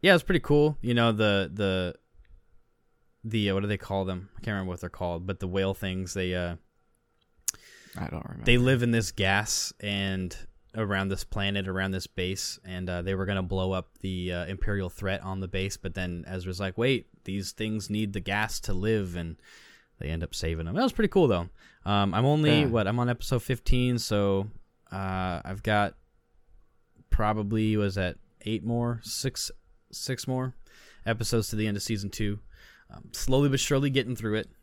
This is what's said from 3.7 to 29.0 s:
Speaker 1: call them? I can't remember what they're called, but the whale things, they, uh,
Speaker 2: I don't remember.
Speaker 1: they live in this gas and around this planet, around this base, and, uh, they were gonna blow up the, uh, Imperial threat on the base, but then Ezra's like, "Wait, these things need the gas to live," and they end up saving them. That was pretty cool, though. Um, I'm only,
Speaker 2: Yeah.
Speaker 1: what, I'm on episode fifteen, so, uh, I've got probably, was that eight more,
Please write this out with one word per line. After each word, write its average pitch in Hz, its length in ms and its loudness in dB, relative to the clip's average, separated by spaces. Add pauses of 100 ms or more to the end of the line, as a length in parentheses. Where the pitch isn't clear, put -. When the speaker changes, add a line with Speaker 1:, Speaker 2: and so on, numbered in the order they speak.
Speaker 1:
call 98 260 -2
them? 92 320 -4
I - 40 -12
can't 113 160 -4
remember 92 160 -4
what 90 100 -8
they're 90 80 -6
called, 87 380 -6
but 95 120 -4
the 95 80 -6
whale 95 280 0
things, 92 400 -4
they, 90 180 -2
uh, 87 220 -2 (1400)
Speaker 2:
I - 120 -4
don't - 180 -6
remember. - 200 -12
Speaker 1:
they 120 120 8
live 123 240 6
in 120 80 2
this 117 220 2
gas 101 680 0
and 98 560 -2 (400)
around 98 340 0
this 95 140 -2
planet, 101 440 -2
around 95 240 -2
this 95 160 -4
base, - 580 -4
and, 92 240 -6
uh, 87 140 -2
they 95 100 -2
were 95 140 -2
gonna 98 160 0
blow 95 300 0
up 92 160 -4 (100)
the, 90 340 -4
uh, 87 140 -4
Imperial 95 420 0
threat 98 320 -4
on 95 180 -6
the 95 80 -4
base, 95 300 -4
but 85 160 -8
then 90 320 -6
Ezra's 92 340 -6
like, 98 200 -4
"Wait, 127 260 2 (200)
these 95 260 -6
things 107 400 -4
need 104 220 -2
the 107 80 -4
gas 101 400 -2
to - 120 -2
live," 98 420 0
and 82 200 -6 (640)
they - 100 -6
end 82 140 -2
up 82 100 -8
saving 82 320 -4
them. 82 80 -6
That 185 80 0
was 262 120 0
pretty 214 160 2
cool, 175 180 6
though. 90 220 2 (360)
Um, 101 300 2
I'm 117 100 4
only, 151 360 6
Speaker 2:
Yeah. 147 60 2
Speaker 1:
what, 113 200 2
I'm 113 120 0
on 123 80 2
episode 120 360 -2
fifteen, 123 560 2
so, 101 480 2 (440)
uh, 92 540 -4
I've 95 160 -8
got 104 320 2 (1160)
probably, 107 680 2
was 101 180 2
that 92 220 -2 (280)
eight 107 180 -2
more, 117 400 -2